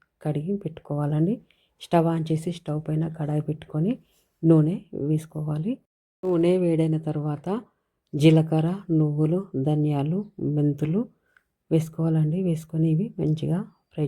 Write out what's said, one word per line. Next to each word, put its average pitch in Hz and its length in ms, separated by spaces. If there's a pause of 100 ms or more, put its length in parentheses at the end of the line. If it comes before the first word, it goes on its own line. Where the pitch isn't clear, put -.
(260)
కడిగి 156 300 (100)
పెట్టుకోవాలండి. 151 720 (480)
స్టవ్ 165 260
on 165 180
చేసి 160 300
స్టవ్ 151 300
పైన 156 180 (100)
కడాయి 151 320
పెట్టుకొని 156 440 (500)
నూనె 160 340 (320)
వేసుకోవాలి. 156 640 (500)
నూనె 175 280 (100)
వేడైన 160 440
తర్వాత 147 420 (640)
జీలకర్ర, 160 540 (300)
నువ్వులు, 156 420 (260)
ధనియాలు, 151 540 (360)
మెంతులు 147 460 (680)
వేసుకోవాలండి. 160 760
వేసుకొని 160 460
ఇవి 175 160 (140)
మంచిగా 151 360 (340)
ఫ్రై 151 160